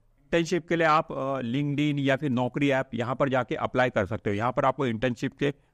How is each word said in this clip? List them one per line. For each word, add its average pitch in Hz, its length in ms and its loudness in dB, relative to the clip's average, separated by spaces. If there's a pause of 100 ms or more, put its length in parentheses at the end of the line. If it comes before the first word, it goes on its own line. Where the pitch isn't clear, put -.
(220)
इंटर्नशिप 170 460 0
के 165 80 0
लिए 165 120 4
आप, 156 240 2
अ, 135 300 -4
LinkedIn 143 580 0
या 135 160 2
फिर 143 140 -2
नौकरी 127 400 0
ऐप, 131 240 0
यहाँ 117 220 -4
पर 139 140 2
जाके 127 260 0
अप्लाई 127 340 0
कर 107 160 0
सकते 104 240 -4
हो। 101 60 0
यहाँ 117 160 0
पर 139 140 0
आपको 131 220 0
इंटर्नशिप 120 500 -2
के 143 160 0 (200)